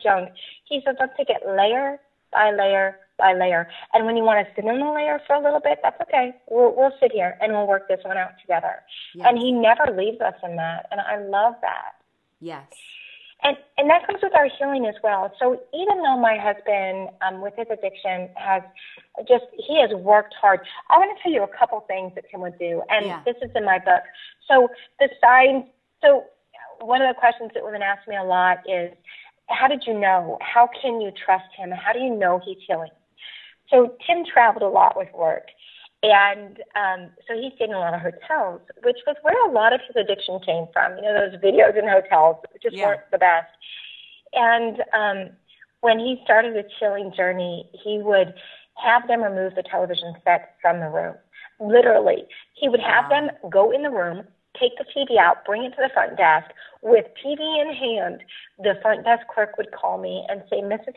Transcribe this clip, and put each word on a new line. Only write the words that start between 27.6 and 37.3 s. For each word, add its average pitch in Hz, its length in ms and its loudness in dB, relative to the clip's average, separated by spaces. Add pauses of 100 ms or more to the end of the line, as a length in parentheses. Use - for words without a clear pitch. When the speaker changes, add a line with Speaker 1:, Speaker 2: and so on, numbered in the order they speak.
Speaker 1:
women 208 180 -10
ask 196 240 -6
me 214 80 -10
a 196 80 -6
lot 180 360 2 (100)
is, 175 240 -6 (560)
"How 233 180 0
did 269 180 -4
you 226 100 -4
know? 190 460 0
How 240 280 4 (120)
can 233 200 -6
you 202 100 -6
trust - 460 -2
him? 180 160 -12
How 202 200 -4
do 240 60 -4
you 254 120 -4
know 185 280 0
he's 185 260 -12
healing?" 165 280 -6 (760)
So 247 280 4 (100)
Tim 339 180 0
traveled 226 380 4
a 196 60 2
lot 190 280 4
with 185 160 -8
work. - 360 -4 (540)
And, 202 600 2 (140)
um, 185 340 -4 (160)
so 233 80 -8